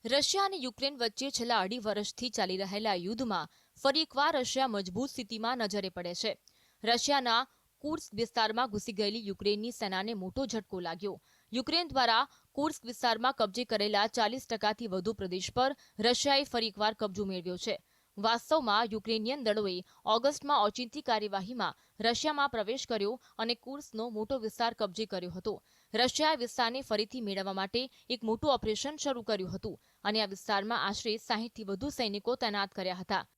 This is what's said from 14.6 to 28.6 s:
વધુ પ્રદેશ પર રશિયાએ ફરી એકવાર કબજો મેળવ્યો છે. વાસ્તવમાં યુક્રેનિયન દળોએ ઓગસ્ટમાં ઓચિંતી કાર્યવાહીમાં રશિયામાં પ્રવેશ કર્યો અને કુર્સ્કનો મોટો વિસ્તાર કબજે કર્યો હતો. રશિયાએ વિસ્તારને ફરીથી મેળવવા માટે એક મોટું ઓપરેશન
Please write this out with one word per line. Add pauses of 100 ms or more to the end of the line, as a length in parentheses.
વધુ
પ્રદેશ
પર (260)
રશિયાએ
ફરી
એકવાર
કબજો
મેળવ્યો
છે. (400)
વાસ્તવમાં
યુક્રેનિયન
દળોએ (360)
ઓગસ્ટમાં
ઓચિંતી
કાર્યવાહીમાં (220)
રશિયામાં
પ્રવેશ
કર્યો (240)
અને
કુર્સ્કનો
મોટો
વિસ્તાર
કબજે
કર્યો
હતો. (400)
રશિયાએ
વિસ્તારને
ફરીથી
મેળવવા
માટે (320)
એક
મોટું
ઓપરેશન